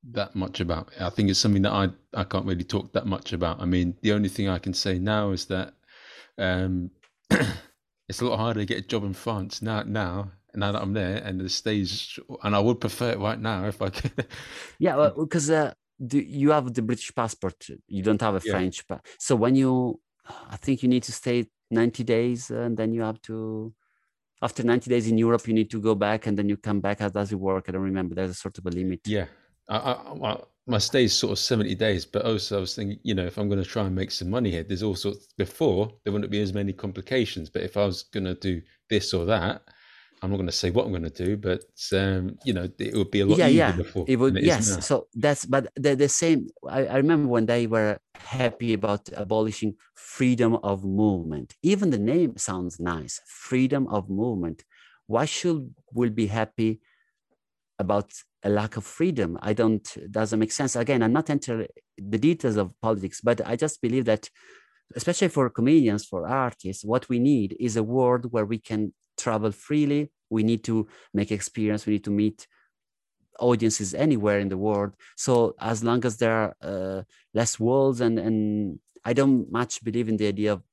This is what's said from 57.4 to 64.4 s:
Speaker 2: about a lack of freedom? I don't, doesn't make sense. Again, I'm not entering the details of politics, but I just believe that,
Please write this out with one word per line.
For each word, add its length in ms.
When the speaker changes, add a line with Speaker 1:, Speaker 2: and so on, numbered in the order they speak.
Speaker 2:
about 320
a 60
lack 280
of 80
freedom? 560
I 100
don't, 340
doesn't 300
make 140
sense. 240
Again, 260
I'm 80
not 180
entering 380
the 200
details 380
of 260
politics, 400
but 240
I 120
just 240
believe 240
that, 240